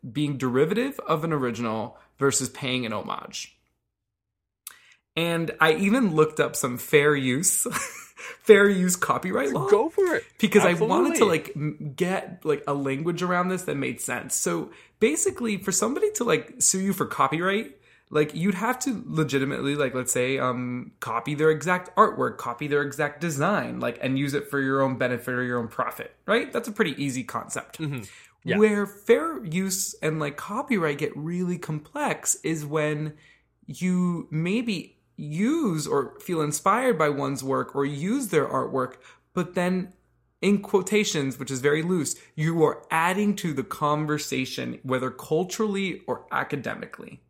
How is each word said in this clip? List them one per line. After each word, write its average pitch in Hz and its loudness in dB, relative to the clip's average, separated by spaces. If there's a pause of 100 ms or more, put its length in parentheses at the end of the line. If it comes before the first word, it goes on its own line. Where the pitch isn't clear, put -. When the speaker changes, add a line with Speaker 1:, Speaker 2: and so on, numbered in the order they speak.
(100)
Speaker 1:
being 143 -2
derivative 160 2
of 156 0
an 165 0
original 117 -2 (200)
versus 135 2
paying 127 -4
an 110 -6
homage. - -8 (1600)
And 165 -2 (100)
I 160 6
even 196 4
looked 156 4
up 139 2
some 123 -2
fair 147 4
use, 135 0
<laughs> - -8 (260)
fair 202 10
use 180 2
copyright 208 0
law. 156 -2
Speaker 2:
Go 285 6
for 359 2
it. - -2 (140)
Speaker 1:
Because 208 4
I 175 6
wanted 185 2
to, 240 6
Speaker 2:
Absolutely. 170 4
Speaker 1:
like, - -8
m-, 151 -6
get, - -2
like, 147 0
a 143 0
language 143 -2
around 180 0
this 185 -2
that 151 -4
made 127 -4
sense. - -6
So 170 -2 (300)
basically, 247 0
for 190 -4
somebody 294 0
to, 277 -4
like, - 0
sue - 2
you 196 0
for 156 0
copyright, 170 0 (320)
like, 151 2
you'd 185 2
have 233 -2
to 233 -2
legitimately, 139 0
like, 135 0
let's 127 -2
say, 127 0
um, 123 -4
copy 117 -4
their 156 4
exact 180 0
artwork, 131 4
copy 127 -6
their 143 2
exact 143 -4
design, 143 -2
like, 123 -4
and 131 0
use 139 0
it 143 -2
for 139 -2
your 135 0
own 131 2
benefit 123 -2
or 123 -2
your 123 -2
own 113 -4
profit, - -6 (120)
right? 254 0
That's 240 -4
a 220 -8
pretty 165 -8
easy 131 -4
concept. - -10
Speaker 2:
Mm-hmm. 143 -6 (420)
Yeah. - 0
Speaker 1:
Where 208 4
fair 269 0
use 185 -2
and, 156 -2
like, 147 -4
copyright 196 -2
get 151 -4
really 175 -4
complex 160 -4
is 156 -4
when 151 -2 (520)
you 180 0
maybe 185 -2 (200)
use 180 0
or 135 -2
feel 170 -4
inspired 196 2
by 151 4
one's 139 -4
work 131 -2
or 143 2
use 185 -2
their 143 4
artwork, 131 -2 (400)
but 180 -2
then 180 -2 (480)
in 202 4
quotations, 180 0
which 127 -8
is 131 -4
very 147 2
loose, 170 0 (180)
you 160 2
are - 0
adding 185 2
to 170 -4
the 135 -4
conversation, 147 -4
whether 127 -2
culturally 196 -2
or - -6
academically - -6